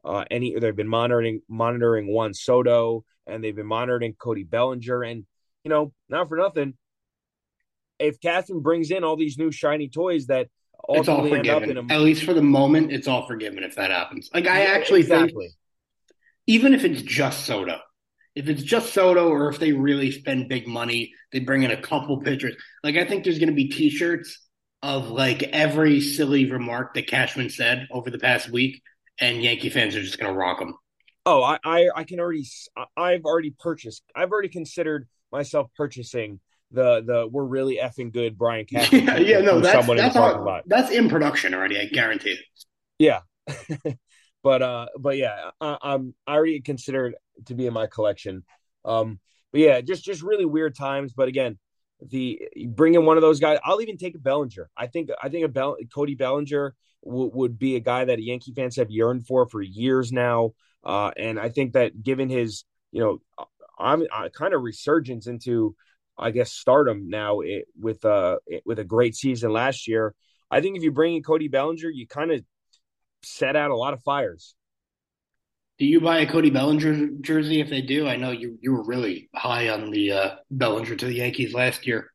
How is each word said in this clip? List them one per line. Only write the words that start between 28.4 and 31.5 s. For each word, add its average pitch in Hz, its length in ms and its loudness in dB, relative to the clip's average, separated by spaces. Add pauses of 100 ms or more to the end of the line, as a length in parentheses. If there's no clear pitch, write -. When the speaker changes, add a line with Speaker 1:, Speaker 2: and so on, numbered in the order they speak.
Speaker 2:
week, 127 340 -2 (380)
and 120 220 0
Yankee 120 260 0
fans 110 260 0
are 107 80 -4
just 95 160 -10
gonna 101 140 -4
rock 92 300 -2
'em. 87 120 -10 (520)
Speaker 1:
Oh, 147 160 4
I, 143 200 0